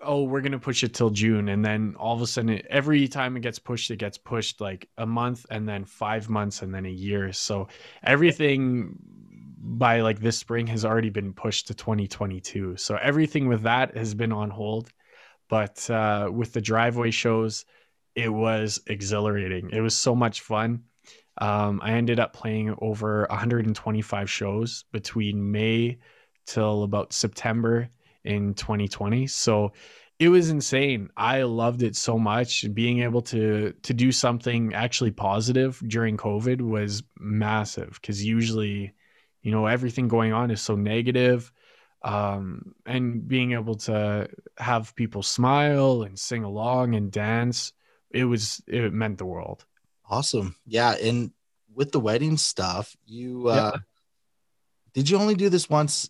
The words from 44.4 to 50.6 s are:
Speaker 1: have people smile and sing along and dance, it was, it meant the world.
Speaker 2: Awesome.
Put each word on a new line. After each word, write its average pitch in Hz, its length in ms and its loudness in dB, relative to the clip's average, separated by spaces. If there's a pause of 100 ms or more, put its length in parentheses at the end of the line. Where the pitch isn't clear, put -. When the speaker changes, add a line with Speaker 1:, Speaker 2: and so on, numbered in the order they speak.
Speaker 1:
have 117 380 -2
people 107 260 -4
smile 135 800 4
and 95 160 -8
sing 117 260 -6
along 120 500 0
and 101 180 0
dance, 117 600 -2 (360)
it 123 140 0
was, 117 420 -2
it 113 280 0
meant 107 240 -2
the 95 80 -6
world. 87 400 -10 (420)
Speaker 2:
Awesome. 104 460 -2 (120)